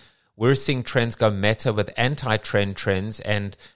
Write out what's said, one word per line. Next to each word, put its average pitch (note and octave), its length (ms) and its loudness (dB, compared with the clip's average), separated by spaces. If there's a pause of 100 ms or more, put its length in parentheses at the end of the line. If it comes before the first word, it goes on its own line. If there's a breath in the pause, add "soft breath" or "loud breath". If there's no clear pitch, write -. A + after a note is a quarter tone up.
(340 soft breath)
We're B2+ 220 4
seeing C3+ 260 -2
trends A#2 320 0
go A2 160 2
meta G#2+ 420 0
with G#2 240 -2
anti-trend A2 800 0
trends G2+ 440 -2
and G#2 360 -4 (200 loud breath)